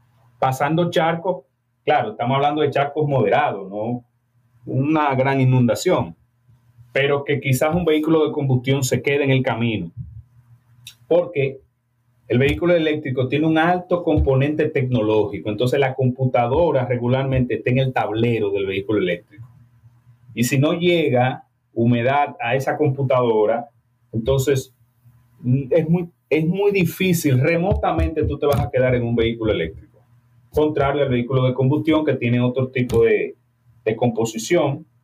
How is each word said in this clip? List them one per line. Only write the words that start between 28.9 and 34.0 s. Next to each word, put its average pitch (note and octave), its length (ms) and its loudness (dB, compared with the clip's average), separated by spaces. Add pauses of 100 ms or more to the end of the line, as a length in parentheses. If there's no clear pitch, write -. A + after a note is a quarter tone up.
en A#2+ 80 0
un A#2 120 -2
vehículo A2+ 360 -2
eléctrico, - 500 -6 (480)
contrario D3 540 0
al C3+ 60 -2
vehículo B2+ 360 0
de B2+ 80 2
combustión D3+ 500 2
que C#3 120 0
tiene A#2+ 240 0
otro B2 300 0
tipo B2 340 0
de, G2+ 320 0 (480)
de A2 120 -2
composición B2+ 880 -2 (180)